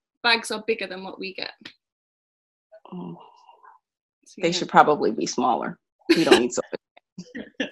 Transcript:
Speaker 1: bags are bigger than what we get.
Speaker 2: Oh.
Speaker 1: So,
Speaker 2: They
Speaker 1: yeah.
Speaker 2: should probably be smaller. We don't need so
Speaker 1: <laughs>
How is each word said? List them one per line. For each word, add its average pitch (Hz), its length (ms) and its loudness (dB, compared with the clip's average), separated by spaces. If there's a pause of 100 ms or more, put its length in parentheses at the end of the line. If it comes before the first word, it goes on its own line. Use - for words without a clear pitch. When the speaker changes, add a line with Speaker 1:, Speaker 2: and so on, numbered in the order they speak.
(220)
Speaker 1:
bags 226 280 0
are 214 160 -6
bigger 220 200 -2
than 185 180 -12
what 190 160 -14
we 190 140 -10
get. - 180 -10 (1400)
Speaker 2:
Oh. 175 260 -12 (1040)
Speaker 1:
So, - 180 -20
Speaker 2:
They 170 60 0
Speaker 1:
yeah. 175 40 0
Speaker 2:
should 175 160 -4
probably - 440 6
be - 140 -4
smaller. 123 520 -2 (300)
We 233 160 4
don't 135 160 6
need 123 120 0
so - 140 -4
Speaker 1:
<laughs> - 1040 -12